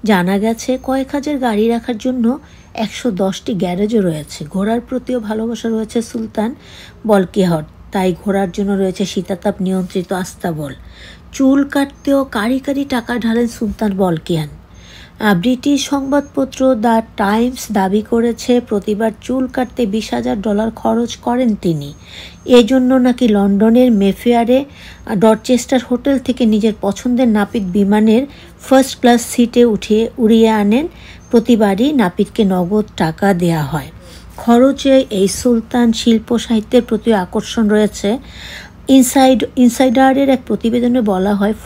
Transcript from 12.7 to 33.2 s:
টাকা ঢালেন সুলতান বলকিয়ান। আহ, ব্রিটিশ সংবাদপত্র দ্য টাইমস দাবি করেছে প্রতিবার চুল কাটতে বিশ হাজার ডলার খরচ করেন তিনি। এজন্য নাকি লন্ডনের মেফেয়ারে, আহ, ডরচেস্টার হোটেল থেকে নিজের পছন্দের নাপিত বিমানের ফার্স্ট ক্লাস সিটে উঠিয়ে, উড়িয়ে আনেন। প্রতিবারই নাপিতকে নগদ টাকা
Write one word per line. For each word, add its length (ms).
টাকা 340
ঢালেন 300
সুলতান 480
বলকিয়ান। 520
আহ, 160
ব্রিটিশ 500
সংবাদপত্র 880
দ্য 280
টাইমস 560
দাবি 300
করেছে 580
প্রতিবার 500
চুল 260
কাটতে 400
বিশ 280
হাজার 260
ডলার 300
খরচ 460
করেন 400
তিনি। 380
এজন্য 500
নাকি 340
লন্ডনের 640
মেফেয়ারে, 720
আহ, 80
ডরচেস্টার 680
হোটেল 280
থেকে 280
নিজের 340
পছন্দের 480
নাপিত 340
বিমানের 640
ফার্স্ট 400
ক্লাস 220
সিটে 420
উঠিয়ে, 540
উড়িয়ে 320
আনেন। 380
প্রতিবারই 640
নাপিতকে 520
নগদ 400
টাকা 380